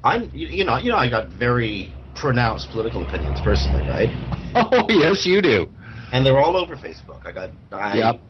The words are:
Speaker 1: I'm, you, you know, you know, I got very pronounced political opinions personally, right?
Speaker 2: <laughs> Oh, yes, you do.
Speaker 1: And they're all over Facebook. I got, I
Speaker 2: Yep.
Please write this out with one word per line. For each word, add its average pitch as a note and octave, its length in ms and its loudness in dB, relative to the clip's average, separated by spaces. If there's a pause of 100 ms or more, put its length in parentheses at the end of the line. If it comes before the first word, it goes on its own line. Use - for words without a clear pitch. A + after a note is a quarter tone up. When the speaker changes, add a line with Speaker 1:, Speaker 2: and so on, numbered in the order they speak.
Speaker 1:
I'm, A#3 300 0
you, E3 140 -8
you F#3+ 180 -2
know, A3+ 120 2
you B3 140 -2
know, A3 60 2
I B2+ 120 2
got A2 200 -2
very A2+ 640 -2 (200)
pronounced A#2 580 0
political A2 360 -4
opinions - 320 -4
personally, C#2+ 480 2
right? E2+ 220 0 (400)
Speaker 2:
<laughs> - 40 -12
Oh, A#3+ 360 4
yes, G3 360 4
you F#3+ 160 4
do. A2 280 2 (420)
Speaker 1:
And C3 140 4
they're C3+ 140 6
all E3 180 4
over F3 180 -4
Facebook. - 500 -16
I F2+ 60 -12
got, F#2 200 -10 (200)
I G2+ 260 -4
Speaker 2:
Yep. A2+ 320 2